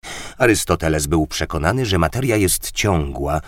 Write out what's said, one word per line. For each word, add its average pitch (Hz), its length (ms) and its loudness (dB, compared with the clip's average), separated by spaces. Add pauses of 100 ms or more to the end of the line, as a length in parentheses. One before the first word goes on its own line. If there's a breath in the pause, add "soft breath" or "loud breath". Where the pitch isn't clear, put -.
(380 loud breath)
Arystoteles 82 680 2
był 80 200 2
przekonany, 87 600 -2
że 95 120 2
materia 113 380 0
jest 95 360 0
ciągła, 73 760 -2